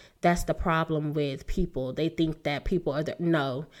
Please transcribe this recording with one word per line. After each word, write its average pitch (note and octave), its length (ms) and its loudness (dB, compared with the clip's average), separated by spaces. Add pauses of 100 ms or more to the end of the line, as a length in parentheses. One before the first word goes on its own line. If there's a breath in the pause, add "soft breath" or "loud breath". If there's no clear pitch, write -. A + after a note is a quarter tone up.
(220 soft breath)
That's F3 220 4
the D#3+ 100 0
problem D#3 600 0
with C#3+ 340 -2
people. C3 460 -2
They D#3 160 0
think D#3+ 340 0
that C#3+ 200 -2
people E3+ 300 0
are C#3+ 100 0
the, - 140 -4
no, D3 480 0 (160 loud breath)